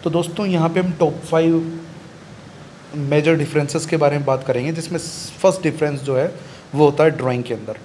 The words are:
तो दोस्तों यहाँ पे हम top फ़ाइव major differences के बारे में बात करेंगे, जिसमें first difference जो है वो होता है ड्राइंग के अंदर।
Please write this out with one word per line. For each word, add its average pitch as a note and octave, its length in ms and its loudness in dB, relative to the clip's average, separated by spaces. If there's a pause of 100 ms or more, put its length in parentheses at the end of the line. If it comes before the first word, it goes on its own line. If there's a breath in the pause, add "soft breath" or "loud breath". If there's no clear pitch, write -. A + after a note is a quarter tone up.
तो F3 60 0
दोस्तों E3+ 360 -2
यहाँ E3+ 240 2
पे F3 100 0
हम F3+ 120 0
top D#3 220 2
फ़ाइव E3 640 0 (1160)
major D3 400 4
differences D3 500 -2
के D#3+ 120 -2
बारे D3 200 4
में C#3+ 80 -2
बात C3 180 0
करेंगे, B2+ 280 0
जिसमें E3 280 -6 (420)
first F#3 220 2
difference D3 380 -2
जो C3+ 160 -2
है D#3+ 180 -2 (400 loud breath)
वो D3 100 6
होता D3 180 4
है D#3+ 80 6
ड्राइंग B2+ 320 -2
के A#2+ 100 -6
अंदर। G#2+ 320 -10